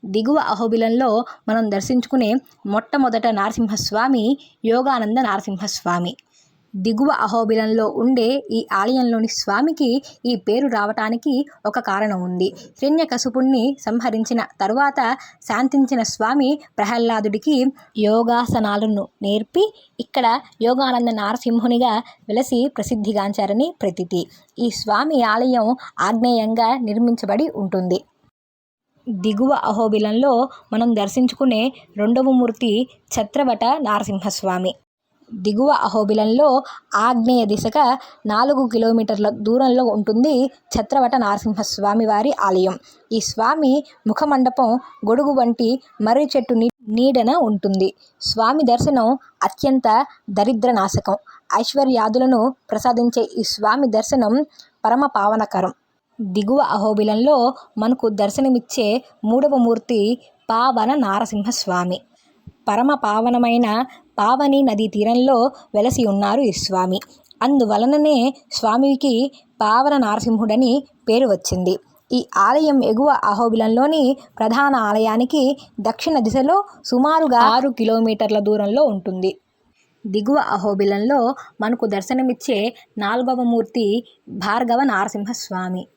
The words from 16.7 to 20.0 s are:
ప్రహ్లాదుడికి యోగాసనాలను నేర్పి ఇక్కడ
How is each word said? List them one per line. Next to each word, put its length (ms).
ప్రహ్లాదుడికి 880
యోగాసనాలను 1120
నేర్పి 520
ఇక్కడ 400